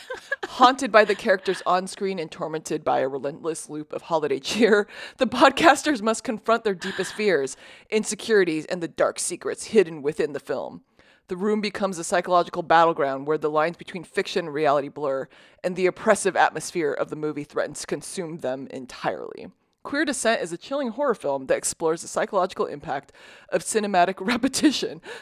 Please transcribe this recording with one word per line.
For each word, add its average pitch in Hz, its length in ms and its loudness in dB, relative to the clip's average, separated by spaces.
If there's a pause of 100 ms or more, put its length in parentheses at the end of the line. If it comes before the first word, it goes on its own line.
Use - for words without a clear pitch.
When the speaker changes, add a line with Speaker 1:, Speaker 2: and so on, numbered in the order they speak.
(200)
Speaker 1:
<laughs> - 280 -10
Speaker 2:
Haunted 254 440 4
by 214 140 8
the 208 100 2
characters 196 500 0
on 185 220 2
screen 190 320 -4
and 160 120 -6
tormented 160 540 -6
by 135 160 2
a 131 80 0
relentless 143 600 -8
loop 151 220 -12
of - 100 -8
holiday 147 380 -2
cheer, 208 480 4 (300)
the 262 80 2
podcasters 269 760 4
must 220 220 0
confront 226 400 0
their 202 100 0
deepest 185 400 -6
fears, 165 420 0 (340)
insecurities, 196 760 2
and 180 160 -4
the 160 60 -2
dark 127 300 0
secrets - 480 -6
hidden 165 360 4
within 151 300 -2
the 139 80 -8
film. 90 420 -8 (460)
The 185 80 -8
room 214 240 0
becomes 196 380 -2
a 170 40 -6
psychological 180 600 2
battleground 156 640 4
where 156 100 2
the 151 120 -2
lines 156 260 0
between - 260 -12
fiction 180 440 -4
and 147 80 -8
reality 147 340 2
blur, 135 400 -4 (340)
and 180 140 -4
the 185 100 2
oppressive 196 480 2
atmosphere 151 580 0
of 151 180 -2
the 156 40 -10
movie 151 300 -4
threatens - 380 -6
to - 40 -12
consume 165 520 -8
them 131 340 -6
entirely. 101 760 -8 (380)
Queer 294 200 -2
Descent 240 380 0
is 165 100 -6
a 170 60 -6
chilling 269 300 -4
horror 262 260 0
film 139 320 -4
that 151 100 4
explores 165 460 -2
the - 60 -16
psychological 190 580 -2
impact 143 460 -8 (380)
of 180 120 0
cinematic 196 540 2
<laughs> - 20 -12
repetition, 240 800 0 (220)